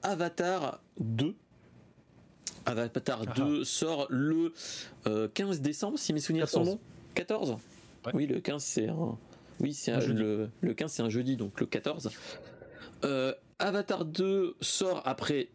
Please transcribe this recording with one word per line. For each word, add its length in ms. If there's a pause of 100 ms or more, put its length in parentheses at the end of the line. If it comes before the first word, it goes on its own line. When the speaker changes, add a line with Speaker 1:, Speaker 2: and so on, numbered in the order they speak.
Speaker 1:
Avatar 800 (180)
deux. 360 (1300)
Avatar 640
Speaker 2:
Ah. 60
Speaker 1:
deux 300
sort 460
le, 440 (540)
euh, 260
quinze 280
décembre, 360
si 160
mes 60
souvenirs 300
sont 100
Speaker 2:
Quatorze. 160
Speaker 1:
bons. 40 (360)
Quatorze ? 340 (560)
Speaker 2:
Ouais. 80
Speaker 1:
Oui, 140
le 120
quinze, 240
c'est 260
un, 280 (420)
oui, 140
c'est 180
Speaker 2:
Un 60
Speaker 1:
un, 40
Speaker 2:
jeudi. 180
Speaker 1:
le, 300 (120)
le 120
quinze, 180
c'est 120
un 60
jeudi, 280
donc 220
le 60
quatorze. 440 (960)
Euh, 280 (260)
Avatar 460
deux 560
sort 440
après 500